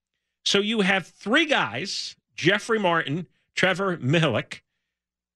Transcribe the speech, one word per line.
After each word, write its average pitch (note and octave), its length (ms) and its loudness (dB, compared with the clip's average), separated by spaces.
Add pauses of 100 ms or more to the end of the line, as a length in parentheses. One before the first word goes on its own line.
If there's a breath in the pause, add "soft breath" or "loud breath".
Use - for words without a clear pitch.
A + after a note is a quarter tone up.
(440)
So - 160 2
you G#3+ 200 -2
have F#3+ 260 0
three C#4+ 380 0
guys, F3+ 720 -4 (180)
Jeffrey G#3+ 440 0
Martin, E3+ 480 0 (280)
Trevor F#3 440 0
Mihalik, D3 640 0 (760)